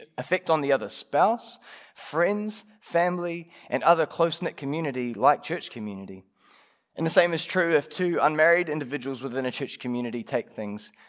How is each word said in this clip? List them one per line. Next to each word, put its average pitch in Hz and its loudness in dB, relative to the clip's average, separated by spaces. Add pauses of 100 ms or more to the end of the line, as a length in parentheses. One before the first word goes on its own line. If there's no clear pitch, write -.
(180)
effect 180 -2
on 156 2
the 139 2
other 110 2
spouse, - 0 (340)
friends, 208 -2 (160)
family, 175 -2 (200)
and 120 -2
other 165 6
close-knit 165 -2
community 135 -4
like 135 4
church - -6
community. 98 -10 (720)
And 165 -2
the 156 0
same 175 6
is 160 -2
true 170 2
if 143 0
two 175 -2
unmarried 160 4
individuals 135 -4
within 127 -4
a 123 -2
church - -8
community 120 -4
take 117 -4
things 104 -10 (180)